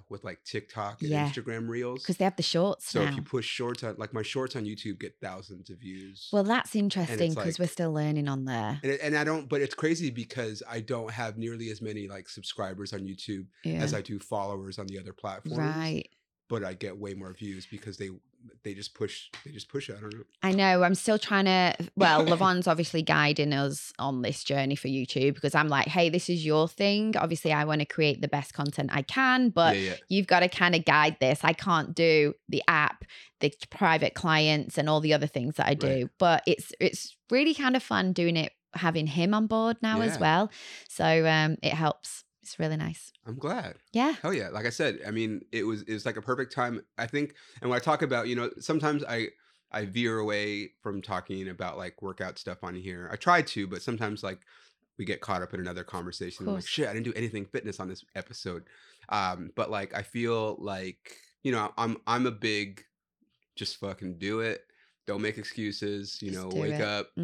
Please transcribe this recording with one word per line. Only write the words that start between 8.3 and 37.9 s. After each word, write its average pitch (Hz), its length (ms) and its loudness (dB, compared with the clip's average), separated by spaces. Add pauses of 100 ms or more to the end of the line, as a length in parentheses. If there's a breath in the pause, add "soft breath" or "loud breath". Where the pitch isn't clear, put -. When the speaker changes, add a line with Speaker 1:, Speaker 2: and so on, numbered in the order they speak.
Speaker 2:
there. 120 360 -2
Speaker 1:
And, 135 180 0
and 151 160 0
I 147 60 4
don't, 156 260 -2
but 143 120 0
it's 139 160 -2
crazy 160 340 0
because 113 580 -6
I 117 120 -6
don't 113 320 -4
have 110 260 -6
nearly 117 320 -6
as 104 100 -10
many, 104 280 -8
like, 98 200 -14
subscribers 95 640 -8
on 98 140 -8
YouTube 95 400 -8 (180 soft breath)
as 160 280 -2
Speaker 2:
Yeah. 113 60 -2
Speaker 1:
I 98 40 -4
do 104 160 -8
followers 98 600 -6
on 98 80 -10
the 98 100 -10
other 95 140 -14
platforms. 101 460 -8
Speaker 2:
Right. 156 500 -4 (400)
Speaker 1:
But 110 160 -4
I 92 100 -6
get 95 240 -10
way 101 160 -8
more 95 180 -12
views 95 340 -10
because 101 300 -12
they, 98 140 -8 (520)
they 104 120 -8
just 101 200 -12
push, - 360 -6 (140)
they 139 60 -16
just 107 180 -14
push 139 200 -8
it. 104 80 -12
I 104 40 -16
don't 107 140 -12
know. 113 80 -14 (220)
Speaker 2:
I 190 80 2
know. 190 320 6
I'm 180 100 4
still 214 240 2
trying 196 280 2
to, 185 280 4 (220)
well, 160 280 6
Speaker 1:
<coughs> - 0 -
Speaker 2:
Lavon's 180 440 4
obviously 165 340 2
guiding 151 500 4
us 139 460 -2
on 131 240 -2
this - 220 -4
journey 139 320 0
for - 100 -4
YouTube 135 480 2
because 143 220 0
I'm 151 120 4
like, 139 200 2
"Hey, 170 200 4
this 170 200 0
is 165 180 0
your 156 220 4
thing. 208 480 2
Obviously, 165 360 0
I 151 120 2
wanna 151 220 2
create 147 340 2
the 147 80 0
best 143 260 -2
content 143 380 -2
I 143 100 2
can, 254 460 4
but 170 260 6
Speaker 1:
Yeah, 98 60 2
yeah. 95 160 -2 (120)
Speaker 2:
you've 190 200 2
gotta 180 200 8
kinda 175 300 4
guide 151 420 6
this. 131 220 4
I 160 100 6
can't 165 440 0
do 156 380 6 (140)
the - 200 0
app, 151 360 4 (360 loud breath)
the 147 120 2 (180)
private 160 440 2
clients, 156 640 2
and 151 100 2
all 151 120 4
the 151 140 4
other 147 120 4
things 139 300 -2
that - 100 2
I 143 80 4
do." 143 140 2
Speaker 1:
Right. 131 300 2
Speaker 2:
But 170 280 6
it's, - 320 2
it's - 380 -2 (120)
really 294 260 4
kind 262 200 2
of 254 80 2
fun 185 300 2